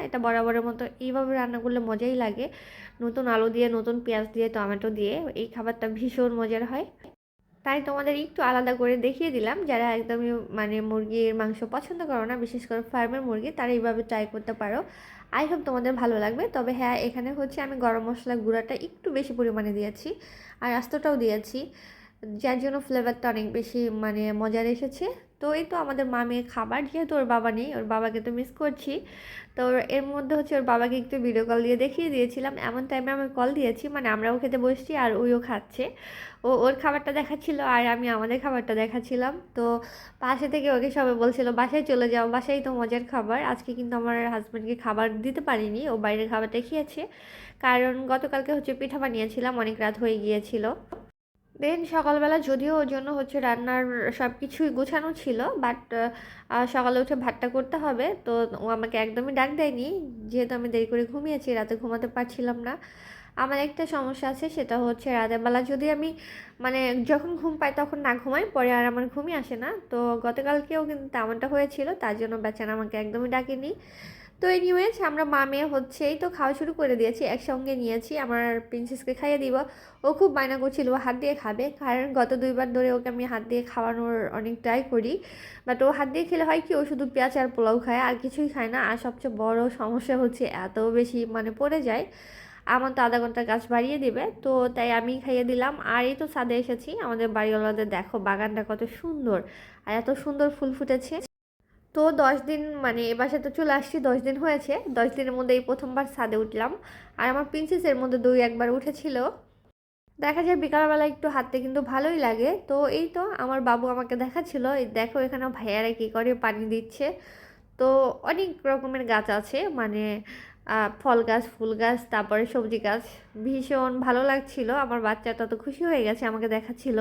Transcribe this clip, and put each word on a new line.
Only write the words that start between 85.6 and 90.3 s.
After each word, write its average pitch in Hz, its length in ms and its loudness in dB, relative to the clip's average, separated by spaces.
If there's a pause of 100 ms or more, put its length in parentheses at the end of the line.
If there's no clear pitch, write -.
but 247 200 -2
ও 269 80 8
হাত 285 180 2
দিয়ে 320 160 0
খেলে 330 200 2
হয় 320 160 4
কি, 320 140 -2
ও 294 100 4
শুধু 285 220 -2
পেঁয়াজ 254 300 2
আর 262 120 4
পোলাও 226 300 4
খায়, 240 220 0
আর 247 180 2
কিছুই 285 300 -2
খায় 262 200 -2
না। 254 140 0
আর 220 160 2
সবচেয়ে 240 380 -6
বড় 226 240 2 (100)
সমস্যা 240 460 -2
হচ্ছে 247 280 2 (100)